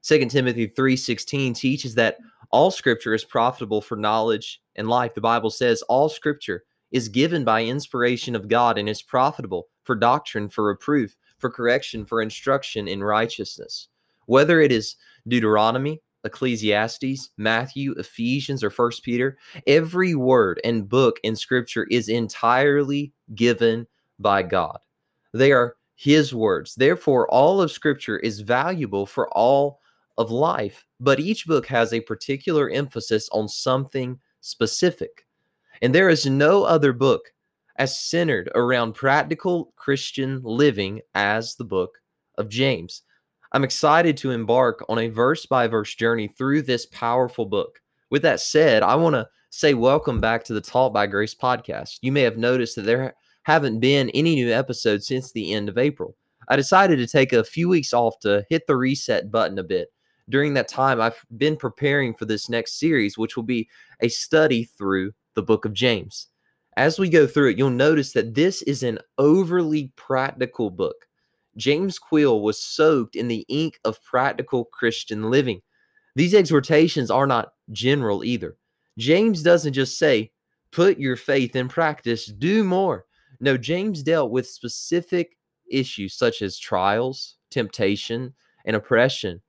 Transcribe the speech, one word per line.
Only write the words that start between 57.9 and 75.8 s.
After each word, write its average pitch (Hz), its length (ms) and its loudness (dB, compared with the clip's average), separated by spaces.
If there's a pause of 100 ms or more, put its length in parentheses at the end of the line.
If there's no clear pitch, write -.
off 117 280 2
to 101 280 2
hit 165 160 -2
the 143 100 2
reset 127 540 -2
button 98 300 -2
a 92 40 -8
bit. 87 300 -4 (360)
During 143 260 0
that 123 120 0
time, 131 320 0
I've 113 240 -2 (140)
been 151 180 0
preparing 139 600 -2
for 110 100 -8
this 107 240 -4
next 117 300 -4
series, 131 400 0
which 110 160 -4
will 120 80 -6
be 113 260 -4 (300)
a 117 100 0
study 135 540 2
through 95 480 -4 (240)
the 104 80 -2
book 110 220 0
of 107 80 -4
James. 107 560 -4 (460)
As 151 220 2
we 190 100 0
go 156 200 6
through 139 240 4
it, 95 80 -2
you'll 135 100 2
notice 139 440 2
that 113 200 -2
this 165 300 0
is 139 180 -4
an 120 160 -4 (220)
overly 156 760 2
practical 127 760 -4
book. 87 340 -6 (500)
James 147 440 -2
Quill 139 420 2
was 107 180 -2
soaked 151 560 0
in 113 120 -4
the 117 200 -4
ink 151 380 -4
of 110 180 -6
practical 127 600 -2
Christian 113 640 -6
living. 127 320 0 (540)